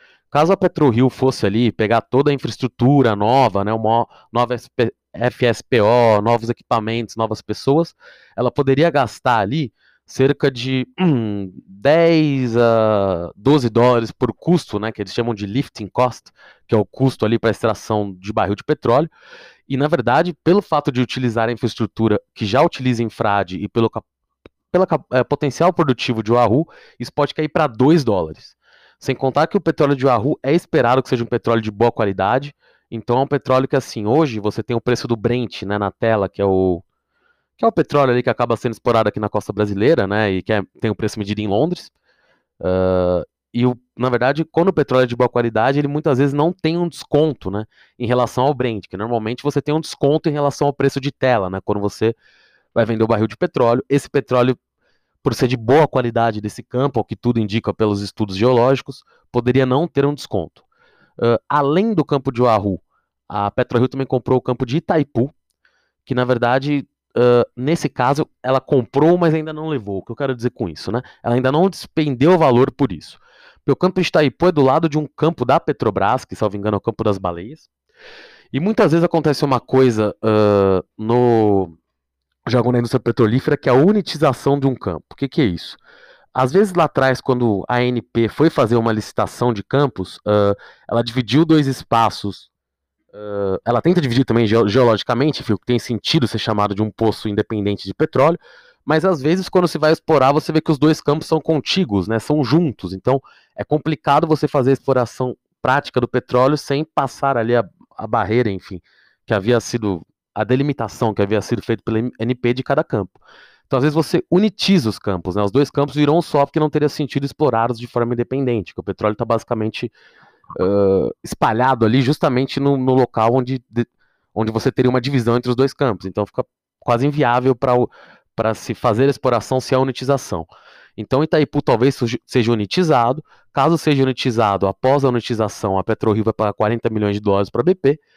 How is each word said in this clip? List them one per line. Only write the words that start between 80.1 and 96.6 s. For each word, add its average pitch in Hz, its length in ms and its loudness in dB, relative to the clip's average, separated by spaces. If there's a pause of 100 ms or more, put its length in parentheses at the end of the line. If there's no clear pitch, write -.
ah, 101 600 4 (140)
no 110 800 2 (720)
jargão 120 240 2
da 123 60 2
indústria 120 220 -2
petrolífera, 120 580 0
que - 100 -4
é 127 40 2
a - 20 4
unitização 147 840 2
de 135 80 -2
um 135 80 0
campo. 87 380 -8
O - 40 -20
que 135 120 -6
que 160 140 -2
é - 20 4
isso? 87 320 -4 (560)
Às 131 180 0
vezes 190 220 2
lá 175 120 2
atrás, 131 360 0
quando 120 480 0
a 120 60 -2
A 123 80 0
N 123 180 -2
P 117 280 -2
foi 156 200 2
fazer 120 280 2
uma 117 140 2
licitação 110 640 -2
de 101 100 -6
campos, 131 640 -4
ah, 101 280 2 (340)
ela 117 140 0
dividiu 120 420 0
dois 156 220 4
espaços, 113 800 -2 (640)
ah, 101 540 -4
ela 120 160 2
tenta 175 180 2
dividir 127 240 0
também 117 220 2
geo-, 107 220 2
geologicamente, 120 720 0
enfim, - 100 -4
o 98 60 0
que - 80 -16
tem 120 120 0
sentido 123 480 -2
ser 110 120 -6
chamado 104 360 -2